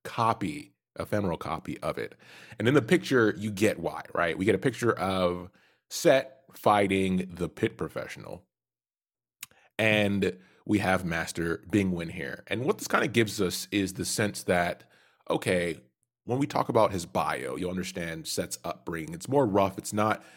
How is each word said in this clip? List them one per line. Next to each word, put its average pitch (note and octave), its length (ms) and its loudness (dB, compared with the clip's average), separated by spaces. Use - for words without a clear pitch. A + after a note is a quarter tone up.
copy, B2 720 -2
ephemeral F#2+ 380 -2
copy - 440 -8
of - 180 -4
it. - 160 -8
And G#2 100 2
in C#3 60 6
the C#3 80 6
picture, B2 540 4
you G#2 140 -4
get G2+ 280 2
why, D2+ 240 -4
right? E2+ 220 2
We F#2+ 80 -2
get F#3+ 100 6
a - 40 2
picture A#2+ 340 0
of F2+ 580 0
Set - 500 4
fighting F#2+ 800 2
the E2+ 140 -4
pit - 280 -4
professional. - 680 -10
And G2+ 580 2
we G#2 120 4
have F#2 260 2
Master E2 640 -4
Bingwin F2+ 420 0
here. - 340 -10
And A2+ 180 -4
what G#3 140 -2
this - 100 -10
kinda G3+ 200 0
gives G#2+ 320 2
us F2 300 -2
is F#2+ 240 0
the F#2 100 -4
sense - 400 -2
that, F2 400 0
okay, E2+ 520 0
when B2 140 -4
we D3 80 0
talk C#3 240 -2
about A2 220 4
his F2 120 -4
bio, D2+ 520 -4
you'll F2+ 140 -4
understand E2+ 560 -8
Set's - 380 -6
upbringing. E2 480 -8
It's E2+ 160 -12
more C3+ 180 2
rough. F#2+ 300 2
It's - 160 -10
not, G#2+ 320 0